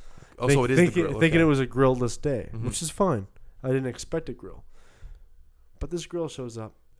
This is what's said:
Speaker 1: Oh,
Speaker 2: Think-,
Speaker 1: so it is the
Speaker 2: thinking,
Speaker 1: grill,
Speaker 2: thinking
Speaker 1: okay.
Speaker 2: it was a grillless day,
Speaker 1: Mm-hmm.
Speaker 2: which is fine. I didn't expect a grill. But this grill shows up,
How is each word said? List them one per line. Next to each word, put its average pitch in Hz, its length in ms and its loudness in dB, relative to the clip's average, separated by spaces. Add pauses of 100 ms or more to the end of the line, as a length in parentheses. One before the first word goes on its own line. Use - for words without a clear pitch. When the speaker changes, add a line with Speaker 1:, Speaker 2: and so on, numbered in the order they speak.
(400)
Speaker 1:
Oh, 127 80 0
Speaker 2:
Think-, 139 120 6
Speaker 1:
so 123 40 2
it 123 80 2
is 135 60 4
the 175 80 8
Speaker 2:
thinking, 170 220 2
Speaker 1:
grill, 143 120 -4
Speaker 2:
thinking 165 200 4
Speaker 1:
okay. 165 60 6
Speaker 2:
it 156 40 6
was 135 100 4
a 131 80 2
grillless 123 480 2
day, 135 380 -4
Speaker 1:
Mm-hmm. 110 140 -6
Speaker 2:
which 120 140 -4
is 160 80 -4
fine. 139 380 0 (340)
I 131 60 -8
didn't 131 200 0
expect 160 420 -8
a 120 40 -8
grill. - 300 -16 (1160)
But 147 80 -6
this 170 160 -6
grill 165 240 -4
shows 120 280 -10
up, 110 180 -12 (240)